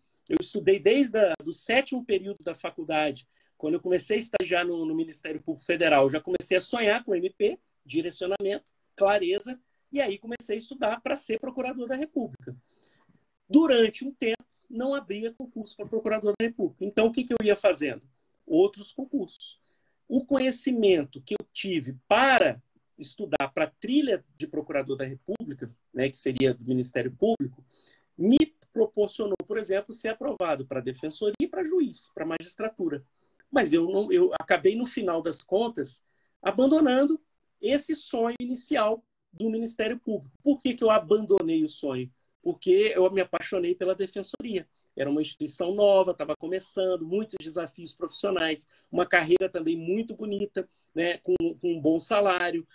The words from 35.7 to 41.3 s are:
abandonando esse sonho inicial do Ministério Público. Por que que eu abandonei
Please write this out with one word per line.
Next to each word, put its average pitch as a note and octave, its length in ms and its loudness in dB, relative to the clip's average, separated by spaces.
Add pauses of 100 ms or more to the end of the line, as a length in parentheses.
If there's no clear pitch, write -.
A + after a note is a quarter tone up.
abandonando C#4 800 4 (400)
esse C#4+ 340 0
sonho A#3 460 -2
inicial A#3+ 600 -2 (300)
do G#3+ 180 -4
Ministério A3+ 500 -4
Público. - 440 -6
Por C#4+ 160 2
que B3+ 140 -2
que A#3+ 100 -2
eu A3 60 6
abandonei F#3 760 4